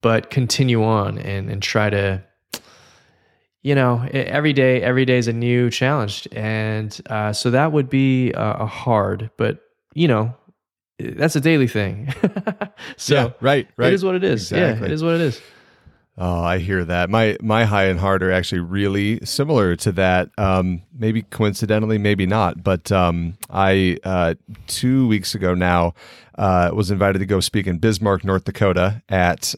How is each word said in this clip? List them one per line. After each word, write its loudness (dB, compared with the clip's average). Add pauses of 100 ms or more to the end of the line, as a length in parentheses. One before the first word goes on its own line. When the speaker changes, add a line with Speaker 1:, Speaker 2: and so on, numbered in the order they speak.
Speaker 1:
but 0
continue 0
on 0
and, -8
and -6
try 0
to, -2 (1400)
you 0
know, 2 (100)
e-, -4
every 0
day, 4
every 2
day 2
is 0
a -2
new 2
challenge. -2
And, -4 (120)
uh, -2
so -2
that 2
would 0
be 2
a, -6 (200)
a -4
hard, -2
but, -2 (340)
you 2
know, 0 (640)
that's -2
a 2
daily 2
thing. -4
<laughs> -2 (760)
So 0
Speaker 2:
Yeah, 2 (120)
right, 2
right. 2
Speaker 1:
it 4
is -2
what 0
it -2
is. -2
Speaker 2:
Exactly. 0
Speaker 1:
Yeah, -6
it -2
is -4
what 0
it 0
is. -2 (760)
Speaker 2:
Oh, -2
I 0
hear -2
that. -2
My, 2
my 2
high 2
and 2
hard 2
are 2
actually -2
really -2
similar 0
to -2
that. 2 (100)
Um, 0 (160)
maybe -2
coincidentally, 0
maybe 2
not. 0
But, -2
um, 2 (160)
I, 2
uh, 0 (320)
two 0
weeks 0
ago 0
now, 2 (420)
uh, 2
was -2
invited 2
to -2
go 2
speak -2
in -2
Bismarck, 0
North 0
Dakota, 0
at 0